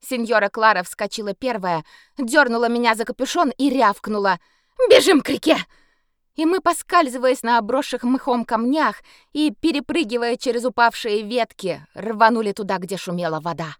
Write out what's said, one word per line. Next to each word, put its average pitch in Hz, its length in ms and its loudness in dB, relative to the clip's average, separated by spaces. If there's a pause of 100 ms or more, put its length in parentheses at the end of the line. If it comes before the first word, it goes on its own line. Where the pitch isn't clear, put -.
Сеньора 226 480 0
Клара 214 340 2
вскочила 202 520 -6
первая, 185 500 -4 (320)
дёрнула 240 520 2
меня 233 260 2
за 220 100 -4
капюшон 277 520 -2
и 277 140 0
рявкнула: 208 680 0 (500)
Бежим 311 320 6
к - 80 -8
реке! 285 280 2 (800)
И 320 100 -2
мы, 359 140 0
поскальзываясь 262 800 0
на 233 160 2
обросших 240 440 -4
мхом 247 420 -2
камнях 247 580 -2 (300)
и 294 280 0
перепрыгивая 247 760 -2
через 240 280 -4
упавшие 233 580 0
ветки, 202 720 -6
рванули 220 580 2
туда, 196 260 -4
где 185 180 -8
шумела 170 440 -4
вода. 160 400 -8